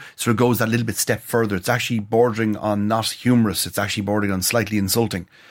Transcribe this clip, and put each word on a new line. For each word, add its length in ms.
sort 140
of 80
goes 220
that 100
little 160
bit 100
step 260
further. 340
It's 120
actually 300
bordering 580
on 320
not 200
humorous. 580
It's 120
actually 260
bordering 280
on 80
slightly 380
insulting, 480